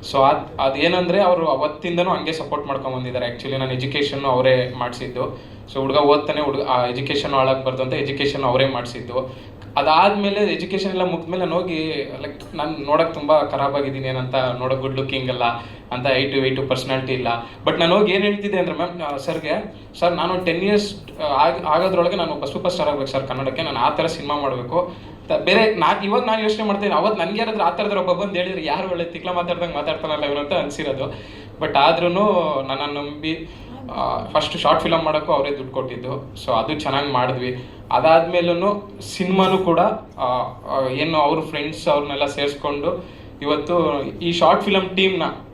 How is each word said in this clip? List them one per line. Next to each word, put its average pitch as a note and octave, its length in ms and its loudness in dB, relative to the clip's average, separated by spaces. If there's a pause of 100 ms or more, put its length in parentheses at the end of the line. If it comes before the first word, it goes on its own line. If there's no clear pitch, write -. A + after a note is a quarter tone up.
(120)
So C3+ 180 6
ಅದ್, D3 320 -2
ಅದೇನಂದ್ರೆ E3+ 600 2
ಅವರು F3+ 240 4
ಅವತ್ತಿಂದನೂ E3 640 0
ಹಂಗೆ D#3 240 -2
ಸಪೋರ್ಟ್ C#3+ 340 -6
ಮಾಡ್ಕೊಂಡ್ C3 300 -4
ಬಂದಿದ್ದಾರೆ. B2 380 -4
Actually C3+ 220 -6
ನನ್ನ C3 140 -2
ಎಜುಕೇಷನ್ C#3 540 -2
ಅವರೇ B2+ 520 4
ಮಾಡ್ಸಿದ್ದು. B2 640 -6 (320)
So C#3 60 -2
ಹುಡುಗ C3+ 180 2
ಓದ್ತಾನೆ, D3 440 4
ಹುಡುಗ, C#3+ 200 0
ಆ, B2+ 240 2
ಎಜುಕೇಷನ್ C#3 480 -2
ಹಾಳಾಗ್ಬಾರ್ದು C3 500 2
ಅಂತ C3 100 -2
ಎಜುಕೇಷನ್ C#3 500 -2
ಅವರೇ C3 240 4
ಮಾಡ್ಸಿದ್ದು. B2 840 -6 (280)
ಅದಾದ್ಮೇಲೆ G3 760 4
ಎಜುಕೇಷನ್ F#3 380 -2
ಎಲ್ಲ F3+ 120 0
ಮುಗ್ದ್ಮೇಲೆ F3 420 -2
ನಾನು E3 100 -2
ಹೋಗಿ, D#3 560 -4 (100)
like, - 360 -12
ನಾನು D3+ 280 -4
ನೋಡಕ್ D#3 280 0
ತುಂಬಾ D3+ 280 4
ಖರಾಬ್ C#3 340 -2
ಆಗಿದ್ದೀನಿ C3+ 320 -2
ಏನಂತ, B2+ 280 -4
ನೋಡಕ್ B2+ 440 0
ಗುಡ್ C3 200 -4
ಲುಕಿಂಗ್ C3 300 -2
ಅಲ್ಲ A#2+ 140 -2 (480)
ಅಂತ, B2+ 160 -2
ಹೈಟು C3+ 340 2
ವೆಯ್ಟು C3 260 0
ಪರ್ಸನಾಲಿಟಿ C3 460 -2
ಇಲ್ಲ. B2 140 -2 (380)
But D#3 140 2
ನಾನು E3+ 180 6
ಹೋಗಿ G3 160 4
ಏನ್ G3 100 2
ಹೇಳ್ತಿದ್ದೆ G3+ 360 0
ಅಂದ್ರೆ D#3+ 160 0
ಮ್ಯಾಮ್, F3 260 -4
ಆ, C#3+ 160 -4
ಸರ್ಗೆ, D#3+ 580 -4 (240)
"ಸರ್ F3 140 4
ನಾನು F3+ 320 0
ಟೆನ್ E3+ 180 2
ಇಯರ್ಸ್, G#3 580 0
ಆ, - 20 -2
ಆಗ್-, D3 420 4
ಆಗೋದ್ರೊಳಗೆ F3 500 4
ನಾನು D#3+ 160 0
ಒಬ್ಬ C#3+ 140 -4
ಸೂಪರ್ C#3 260 -2
ಸ್ಟಾರ್ D3+ 180 0
ಆಗ್ಬೇಕು C#3 220 -2
ಸರ್ C3+ 160 -2
ಕನ್ನಡಕ್ಕೆ, C3+ 340 -2
ನಾನು D3 180 -2
ಆ C3 100 4
ಥರ D#3 160 0
ಸಿನಿಮಾ D3 340 -2
ಮಾಡ್ಬೇಕು." C3+ 560 -2 (320)
ತ-, - 40 -2
ಬೇರೆ G3 440 4
ನಾ, F#3 280 2
ಇವಾಗ A3+ 220 2
ನಾನು A3 180 2
ಯೋಚನೆ G#3+ 200 0
ಮಾಡ್ತೀನಿ, G3+ 300 0
ಅವತ್ತು F3 320 2
ನನ್ಗೆ G#3 140 -2
ಯಾರಾದ್ರೂ A3 240 0
ಆ E3+ 60 6
ಥರದ್ರ G3+ 280 0
ಒಬ್ಬ F3+ 140 0
ಬಂದು F#3 220 0
ಹೇಳಿದ್ರೆ, F3+ 320 -2
"ಯಾರು F3 240 -2
ಒಳ್ಳೆ E3+ 140 -2
ತಿಕ್ಲ E3+ 280 -6
ಮಾತಾಡ್ದಂಗೆ F3 420 -2
ಮಾತಾಡ್ತಾನಲ್ಲ D3 500 -2
ಇವನು" C#3+ 160 -2
ಅಂತ C#3+ 140 -2
ಅನ್ಸಿರೋದು. C#3+ 600 -2 (460)
But C#3+ 180 0
ಆದ್ರೂನು F3 500 4 (400)
ನನ್ನನ್ನು C#3+ 260 -4
ನಂಬಿ, D3+ 560 -6 (420)
ಆ, B2 340 -2
ಫಸ್ಟ್ - 320 -2
ಶಾರ್ಟ್ D#3+ 260 4
ಫಿಲಮ್ E3 200 2
ಮಾಡೋಕ್ಕೂ D3+ 300 0
ಅವರೇ C#3+ 180 2
ದುಡ್ಡು C3 220 -6
ಕೊಟ್ಟಿದ್ದು. B2+ 720 -6
So C3+ 60 -2
ಅದು A2+ 280 0
ಚೆನ್ನಾಗಿ C#3+ 320 0
ಮಾಡಿದ್ವಿ. B2+ 520 0 (280)
ಅದಾದ್ಮೇಲೂ E3+ 1000 4 (100)
ಸಿನಿಮಾನು F#3 560 2
ಕೂಡ, E3+ 220 4
ಆ, - 440 0
ಆ, B2+ 640 -2
ಏನು D#3 280 0
ಅವ್ರ D#3 240 2
ಫ್ರೆಂಡ್ಸ್ D#3 460 -6
ಅವ್ರನ್ನೆಲ್ಲ C#3+ 380 2
ಸೇರಿಸ್ಕೊಂಡು C#3+ 800 -4 (360)
ಇವತ್ತು D3+ 600 0 (160)
ಈ E3+ 120 -2
ಶಾರ್ಟ್ E3+ 320 4
ಫಿಲಮ್ F#3+ 320 0
ಟೀಮ್‌ನ F#3 280 2 (300)